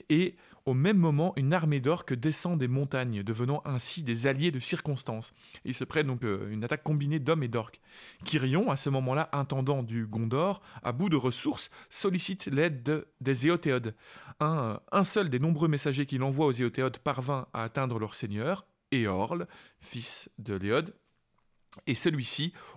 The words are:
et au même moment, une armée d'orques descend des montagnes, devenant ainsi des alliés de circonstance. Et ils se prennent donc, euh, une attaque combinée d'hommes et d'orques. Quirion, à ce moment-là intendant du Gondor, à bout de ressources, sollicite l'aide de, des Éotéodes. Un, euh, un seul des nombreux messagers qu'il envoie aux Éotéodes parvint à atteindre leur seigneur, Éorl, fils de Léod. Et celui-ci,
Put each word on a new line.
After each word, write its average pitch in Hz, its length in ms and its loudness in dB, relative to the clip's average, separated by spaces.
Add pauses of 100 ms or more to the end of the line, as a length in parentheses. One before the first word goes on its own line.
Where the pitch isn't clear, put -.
et 180 260 4 (300)
au 135 80 2
même 160 220 4
moment, 170 400 4
une 139 180 2
armée 156 280 2
d'orques 147 320 0
descend 156 440 0
des 127 120 0
montagnes, 127 520 0
devenant 120 440 -2
ainsi 139 360 -4
des 120 260 0
alliés 139 220 2
de 131 120 -2
circonstance. 123 720 -4 (320)
Et 123 60 -2
ils 123 40 -4
se - 80 -6
prennent 151 240 0
donc, 123 160 -2
euh, 101 260 -2
une 107 140 -6
attaque 147 200 -4
combinée 151 360 0
d'hommes 147 240 0
et 123 60 -2
d'orques. 117 320 -6 (420)
Quirion, 151 480 2
à 135 60 0
ce - 120 -2
moment-là 135 440 0
intendant 139 500 0
du 113 240 -2
Gondor, 113 540 0 (200)
à 120 120 -4
bout 175 160 0
de 160 80 4
ressources, 127 520 -2 (200)
sollicite 190 560 -2
l'aide 143 360 0
de, 147 280 -2 (100)
des 127 280 2
Éotéodes. 135 460 2 (460)
Un, 156 180 2
euh, 110 200 -2 (160)
un 196 100 4
seul 190 260 2
des 123 100 0
nombreux 160 280 4
messagers 143 380 2
qu'il 131 180 -2
envoie 139 220 2
aux 135 80 4
Éotéodes 123 460 0
parvint 131 520 -2
à 120 120 -4
atteindre 120 360 -2
leur 107 160 -4
seigneur, 117 500 -4 (260)
Éorl, 120 560 0 (340)
fils - 560 -10
de 107 160 -6
Léod. 110 400 0 (920)
Et 127 80 0
celui-ci, 151 580 -2 (220)